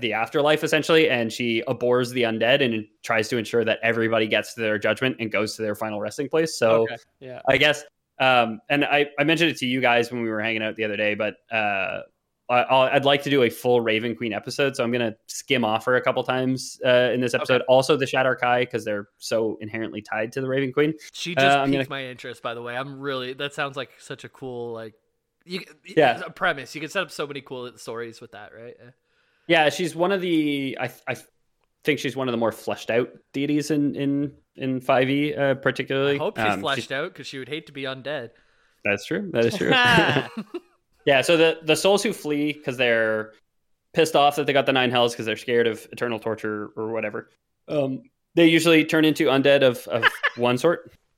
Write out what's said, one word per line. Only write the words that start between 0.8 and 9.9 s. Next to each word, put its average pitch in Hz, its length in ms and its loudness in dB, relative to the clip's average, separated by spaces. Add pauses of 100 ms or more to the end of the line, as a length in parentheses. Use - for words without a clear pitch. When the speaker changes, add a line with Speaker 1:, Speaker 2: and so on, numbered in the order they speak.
Speaker 1:
and 117 220 0
she 117 360 -2
abhors 123 420 0
the 123 120 -2
undead 113 420 2
and 110 200 -2 (180)
tries 110 260 -2
to 127 80 -2
ensure 113 280 0
that 107 180 0
everybody 113 440 2
gets 107 280 -2
to 120 60 -12
their 107 180 0
judgment 110 420 0
and 110 120 -4
goes 104 240 -2
to 113 60 -10
their 104 120 -2
final 104 260 -6
resting 117 280 -6
place. 160 280 -2
So 113 280 4
Speaker 2:
Okay, 117 120 -6 (240)
yeah. 127 280 -16
Speaker 1:
I 131 100 4
guess, 147 240 4 (380)
um, 120 400 2 (100)
and 143 140 2
I, 143 240 2 (100)
I 143 60 0
mentioned 160 260 2
it 127 80 -4
to 131 80 -4
you 127 140 -2
guys 120 320 2